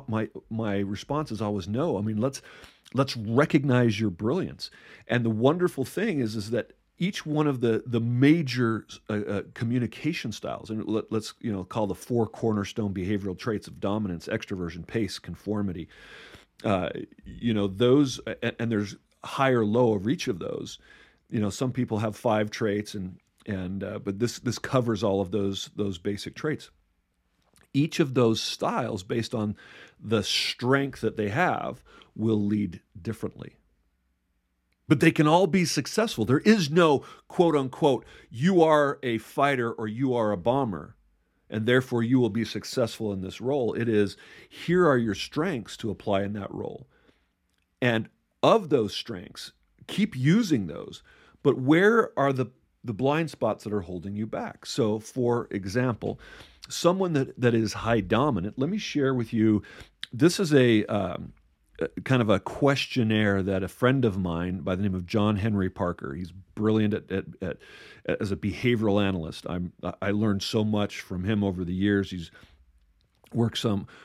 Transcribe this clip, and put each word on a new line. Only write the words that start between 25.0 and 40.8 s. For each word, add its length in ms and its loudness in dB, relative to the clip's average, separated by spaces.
all 160 2
of 120 -2
those, 440 -4
those 220 -4
basic 360 -8
traits. 380 -8
Each 260 2
of 140 2
those 280 4
styles, 600 -4
based 320 -4
on 220 -2
the 240 0
strength 800 -2
that 160 -2
they 100 -2
have, 560 -2
will 260 0
lead 380 -2
differently. 560 -10
But 120 4
they 120 6
can 160 4
all 200 6
be 180 2
successful. 600 -2
There 140 4
is 300 6
no, 340 4
quote 280 4
unquote, 500 2
"You 320 4
are 400 6
a 160 0
fighter 560 0
or 140 -6
you 260 0
are 180 2
a 60 0
bomber, 580 -2